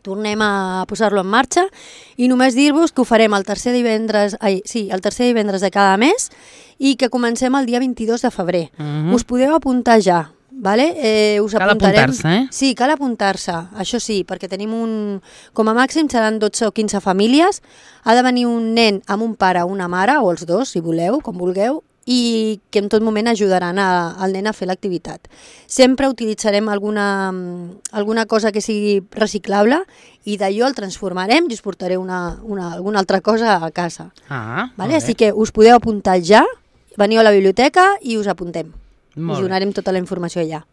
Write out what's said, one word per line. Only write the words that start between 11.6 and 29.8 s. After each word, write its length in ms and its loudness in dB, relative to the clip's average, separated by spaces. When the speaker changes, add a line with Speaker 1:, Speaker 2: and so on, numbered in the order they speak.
Speaker 1:
apuntarem. 380 4
Speaker 2:
apuntar-se, 320 0
eh? 120 0
Speaker 1:
Sí, 300 0
cal 160 2
apuntar-se, 560 -4
això 240 -4
sí, 240 -4
perquè 240 -10
tenim 260 -8
un... 480 -4
Com 160 0
a 80 2
màxim 340 2
seran 300 0
dotze 260 -2
o 60 0
quinze 320 -2
famílies. 560 2
Ha 100 4
de 80 4
venir 240 0
un 260 -2
nen 320 2
amb 160 -2
un 140 -4
pare 280 2
o 40 -2
una 220 -6
mare, 340 2
o 80 2
els 160 -6
dos, 220 -2
si 100 -4
voleu, 400 -2
com 180 -10
vulgueu, 460 -2
i 500 0
que 80 0
en 100 -2
tot 160 2
moment 240 0
ajudaran 480 0
a, 400 0
al 160 -2
nen 140 -4
a 60 -2
fer 120 -8
l'activitat. 640 -8
Sempre 420 2
utilitzarem 580 -2
alguna, 600 -2
alguna 340 -2
cosa 260 0
que 140 -4
sigui 460 0
reciclable 720 0